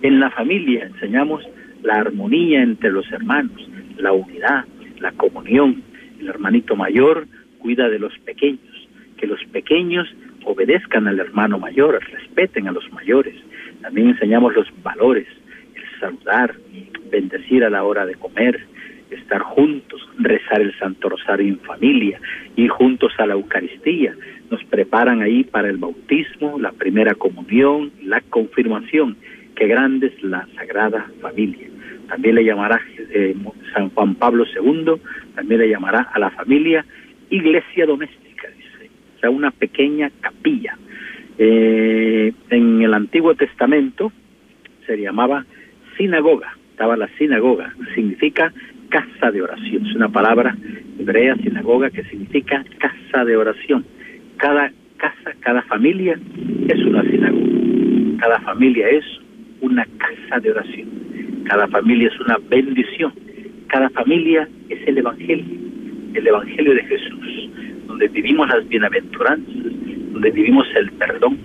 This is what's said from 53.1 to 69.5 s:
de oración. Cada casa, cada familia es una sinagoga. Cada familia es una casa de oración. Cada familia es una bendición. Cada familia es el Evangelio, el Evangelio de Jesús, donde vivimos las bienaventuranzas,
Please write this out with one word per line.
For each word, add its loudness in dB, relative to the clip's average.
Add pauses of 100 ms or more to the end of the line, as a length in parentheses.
de 2
oración. 0 (520)
Cada 2 (260)
casa, -8 (100)
cada 0
familia 0 (520)
es 2
una 2
sinagoga. 2 (760)
Cada 2
familia 2
es 4 (580)
una 0 (120)
casa -6
de 0
oración. -6 (560)
Cada 2
familia 2
es -4
una 0 (120)
bendición. 0 (540)
Cada 0
familia 2 (220)
es -10
el 2
Evangelio, -2 (680)
el -4
Evangelio 2
de 2
Jesús, -8 (360)
donde -2
vivimos 0
las 0
bienaventuranzas, -2 (600)